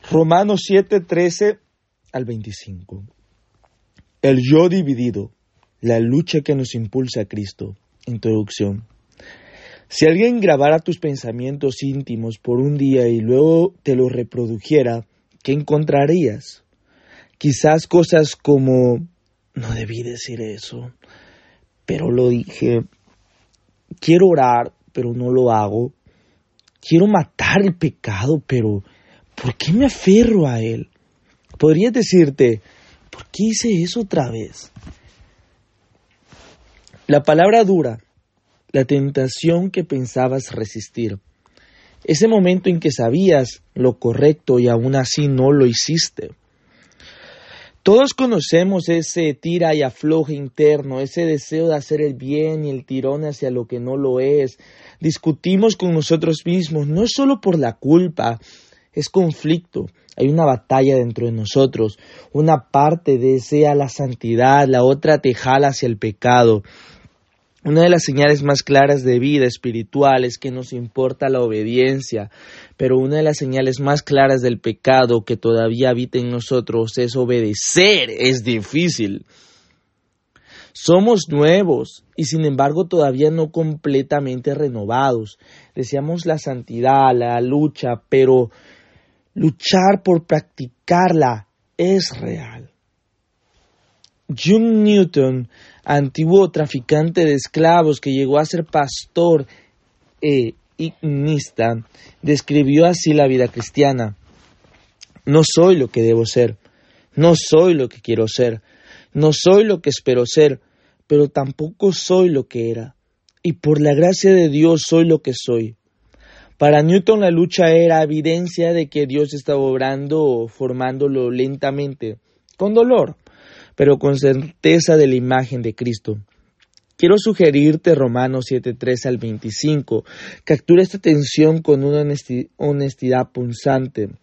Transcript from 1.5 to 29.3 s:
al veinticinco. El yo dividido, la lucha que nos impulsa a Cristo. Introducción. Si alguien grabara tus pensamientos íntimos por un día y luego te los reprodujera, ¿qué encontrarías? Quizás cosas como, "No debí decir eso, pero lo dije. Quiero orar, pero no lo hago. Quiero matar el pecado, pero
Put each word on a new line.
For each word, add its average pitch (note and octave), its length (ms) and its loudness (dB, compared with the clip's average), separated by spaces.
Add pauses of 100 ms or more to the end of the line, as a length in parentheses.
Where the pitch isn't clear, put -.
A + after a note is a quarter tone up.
al B2+ 100 -8
veinticinco. G2 800 -14 (1200)
El C3+ 200 2
yo D#3 280 4
dividido, B2 640 -4 (500)
la A#2 180 0
lucha C#3+ 400 -2
que C#3+ 160 -2
nos C3 200 -6
impulsa A#2+ 460 -6
a G2 40 -6
Cristo. G#2 500 -12 (300)
Introducción. G#2+ 800 -6 (1040)
Si - 160 0
alguien A3 340 2
grabara D#3 400 2
tus E3 180 -6
pensamientos C3+ 840 -8
íntimos B2 540 -8
por B2 220 -4
un C#3+ 180 -2
día C3 320 2
y A#2 100 0
luego D#3 540 2 (100)
te C3+ 120 0
los B2+ 140 2
reprodujera, A#2 960 -2 (380)
¿qué C3+ 80 -4
encontrarías? D3 1120 -2 (720)
Quizás D3+ 480 2
cosas E3 520 2
como, C3 680 2 (500)
"No A2+ 180 -10
debí A2+ 300 -10
decir A#2+ 380 -12
eso, A#2+ 520 -14 (920)
pero D#3 260 -6
lo B2 180 2
dije. A#2+ 540 -2 (1160)
Quiero F3 280 4
orar, B2 440 2 (220)
pero A#2+ 200 -6
no B2 180 -4
lo B2+ 200 2
hago. A2 420 -2 (840)
Quiero F3 280 2
matar G3+ 540 0
el F#3+ 140 0
pecado, A2+ 680 -4
pero G#2+ 380 -2 (580)